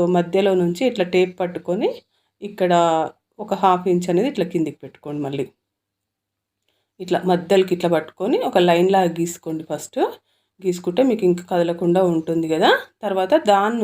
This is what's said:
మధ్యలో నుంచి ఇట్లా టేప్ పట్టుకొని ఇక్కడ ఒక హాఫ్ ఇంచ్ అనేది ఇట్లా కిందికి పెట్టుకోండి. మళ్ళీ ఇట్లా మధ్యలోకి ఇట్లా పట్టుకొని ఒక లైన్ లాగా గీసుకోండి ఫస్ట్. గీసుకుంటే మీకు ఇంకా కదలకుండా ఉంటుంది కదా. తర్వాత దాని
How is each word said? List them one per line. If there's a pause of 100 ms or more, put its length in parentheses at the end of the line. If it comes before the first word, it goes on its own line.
(180)
మధ్యలో
నుంచి
ఇట్లా (100)
టేప్
పట్టుకొని (520)
ఇక్కడ (680)
ఒక
హాఫ్
ఇంచ్
అనేది
ఇట్లా
కిందికి
పెట్టుకోండి.
మళ్ళీ (1600)
ఇట్లా (120)
మధ్యలోకి
ఇట్లా
పట్టుకొని (120)
ఒక
లైన్
లాగా (100)
గీసుకోండి
ఫస్ట్. (640)
గీసుకుంటే
మీకు
ఇంకా
కదలకుండా (120)
ఉంటుంది
కదా. (320)
తర్వాత (140)
దాని